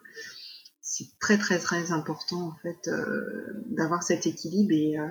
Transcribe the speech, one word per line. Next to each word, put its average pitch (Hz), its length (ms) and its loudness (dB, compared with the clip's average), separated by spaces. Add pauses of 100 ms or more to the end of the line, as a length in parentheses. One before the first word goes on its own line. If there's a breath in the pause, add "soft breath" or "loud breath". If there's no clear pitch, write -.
(800 loud breath)
c'est - 380 -8
très, 208 180 4
très, 190 220 2
très 170 320 0
important, 165 580 -2
en 160 120 -10
fait, 170 280 -6
euh, - 800 -4
d'avoir 160 360 0
cet - 240 2
équilibre. 170 460 2
Et, 151 260 4
euh, 151 120 0